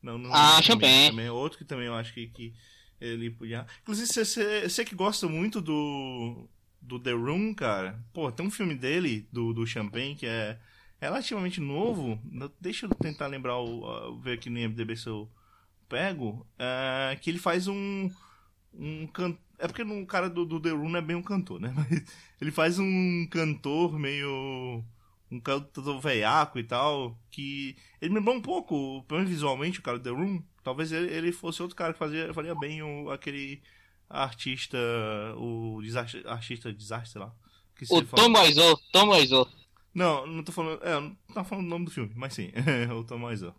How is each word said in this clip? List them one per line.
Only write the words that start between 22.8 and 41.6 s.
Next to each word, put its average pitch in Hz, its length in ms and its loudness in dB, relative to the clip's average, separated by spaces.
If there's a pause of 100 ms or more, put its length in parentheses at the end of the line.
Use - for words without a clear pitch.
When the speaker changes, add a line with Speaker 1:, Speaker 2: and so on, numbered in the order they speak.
Speaker 1:
cantor 156 680 0
meio, 135 840 -4 (480)
um 123 80 -10
cantor 139 600 -4
veiaco 131 580 2
e 117 40 -4
tal, 123 540 -2 (140)
que 139 440 -10 (260)
ele 180 120 0
me 214 60 2
lembrou 226 160 2
um 233 60 -6
pouco, 143 680 -4
pelo 156 140 -2
menos 185 120 0
visualmente, 147 460 -2
o - 20 -16
cara 120 160 -4
do 123 60 -10
The 127 80 -6
Room. 175 320 -2 (200)
Talvez 151 280 -4
ele, 170 200 -2
ele 165 200 -2
fosse 170 300 -8
outro 180 160 -8
cara 165 160 -2
que - 60 -12
fazia, 160 340 -4
faria 160 200 -6
bem 151 300 -8
o, 147 260 -8
aquele 139 520 -8 (480)
artista, 131 680 -4 (600)
o 117 440 -6
desastre, 117 460 -6
artista 117 460 -8
desastre, 110 400 -10
sei 107 80 -12
lá. 117 120 -14 (420)
Que - 100 -14
se 143 80 4
Speaker 2:
O 170 40 10
Speaker 1:
ele 160 80 6
fala. - 180 8
Speaker 2:
Tom 226 160 10
Wiseau, 160 400 10 (120)
Tom 202 180 10
Wiseau. 135 380 8 (460)
Speaker 1:
Não, 156 340 2
não 160 160 -8
tô 165 80 -10
falando, 160 320 -4
é, 160 160 0
não 151 180 -10 (160)
tô 196 100 -4
falando 190 220 -4